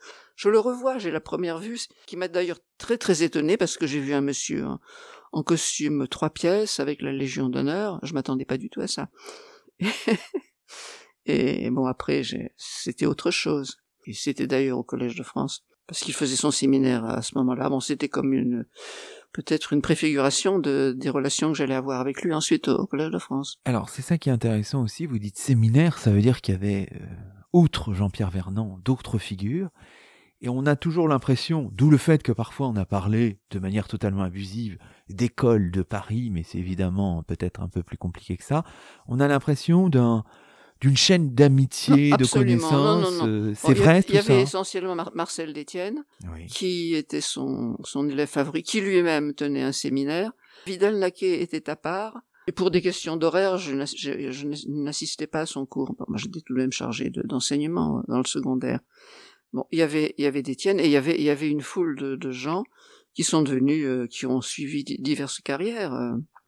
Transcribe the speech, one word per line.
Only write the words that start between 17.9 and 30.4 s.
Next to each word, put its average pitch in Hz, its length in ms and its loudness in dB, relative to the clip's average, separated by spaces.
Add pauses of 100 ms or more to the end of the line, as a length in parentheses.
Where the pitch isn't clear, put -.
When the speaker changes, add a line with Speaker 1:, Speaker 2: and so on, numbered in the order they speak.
Speaker 1:
comme 135 240 -2
une, 123 320 -2 (680)
peut-être - 400 -4
une 147 80 2
préfiguration 151 760 2
de, 139 400 2
des 131 120 -4
relations 139 420 0
que 143 60 -2
j'allais 135 180 0
avoir 131 240 -4
avec 131 220 -4
lui 175 120 0
ensuite 156 340 0
au, 139 100 4
au - 100 -2
Collège 156 240 -2
de 175 80 -4
France. 139 460 -8
Speaker 2:
Alors, 123 240 -2
c'est - 120 -12
ça 170 160 0
qui 143 120 -2
est - 20 4
intéressant 117 520 0
aussi. 113 220 -6
Vous 127 140 -4
dites 101 180 -8
séminaire, 131 600 4
ça - 140 2
veut 101 100 6
dire 120 200 4
qu'il 98 120 0
y 92 40 -2
avait, 98 360 -2
euh, 95 120 -14 (480)
outre 160 400 4
Jean-Pierre 95 380 0
Vernant, 95 520 -4
d'autres 127 360 0
figures. 110 500 -4 (720)